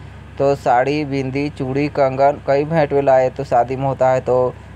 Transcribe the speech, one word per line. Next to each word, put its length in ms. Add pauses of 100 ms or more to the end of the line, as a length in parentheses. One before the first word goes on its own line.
(400)
तो 160
साड़ी 500
बिंदी 440
चूड़ी 380
कंगन 600
कई 160
भेंट 300
वे 80
लाए, 280
तो 140
शादी 320
में 100
होता 240
है 120
तो, 320 (220)